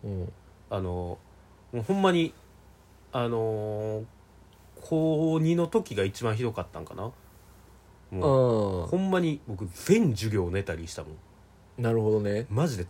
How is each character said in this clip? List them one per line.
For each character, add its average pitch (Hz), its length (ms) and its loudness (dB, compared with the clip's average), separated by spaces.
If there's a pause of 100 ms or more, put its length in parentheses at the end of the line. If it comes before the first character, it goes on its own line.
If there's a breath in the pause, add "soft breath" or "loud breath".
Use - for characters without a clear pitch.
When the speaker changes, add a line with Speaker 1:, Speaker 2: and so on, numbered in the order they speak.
Speaker 1:
う - 20 -8
ん。 92 260 -6 (380)
Speaker 2:
あ 101 100 -4
の、 90 380 -6 (540)
も 120 80 -4
う - 20 -4
ほ 185 120 2
ん 196 80 0
ま 185 100 6
に、 165 220 2 (760)
あ 120 160 0
の 107 720 -2
ー、 113 40 -10 (760)
高 160 600 2
二 165 140 4
の 170 120 2
時 220 280 0
が 98 100 2
一 98 200 -6
番 110 100 2
ひ 110 80 -2
ど 117 100 0
か 98 100 -6
っ 87 100 -6
た 80 80 -12
ん 82 40 -10
か 78 100 -18
な。 101 160 -8 (1000)
も 113 720 4
う、 - 20 -2
Speaker 1:
う - 20 -2
ん。 - 20 -8
Speaker 2:
ほ 170 100 0
ん 190 140 2
ま 185 100 4
に 156 260 0
僕 101 200 -8
全 185 440 4
授 107 240 -2
業 90 160 2
寝 98 120 -2
た 90 120 -6
り 82 120 -10
し - 80 -12
た - 100 -10
も 78 60 -16
ん。 - 720 -16
Speaker 1:
な 117 100 2
る 113 80 4
ほ 107 100 2
ど 107 100 2
ね。 104 300 -2
Speaker 2:
マ 135 180 0
ジ 123 80 -4
で 87 140 -6